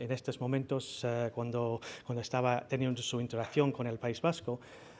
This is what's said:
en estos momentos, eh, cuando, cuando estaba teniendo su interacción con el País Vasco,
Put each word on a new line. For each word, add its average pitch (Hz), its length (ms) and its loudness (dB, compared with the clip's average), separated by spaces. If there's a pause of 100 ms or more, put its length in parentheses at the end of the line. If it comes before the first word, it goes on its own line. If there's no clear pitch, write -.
en 123 100 -2
estos 127 280 -2
momentos, 131 640 0
eh, 120 300 0
cuando, 117 480 0 (240)
cuando 120 160 -2
estaba 123 460 2
teniendo 127 340 2
su 120 180 -2
interacción 120 520 2
con 123 160 -2
el 113 100 -2
País 117 240 -2
Vasco, 139 380 0 (400)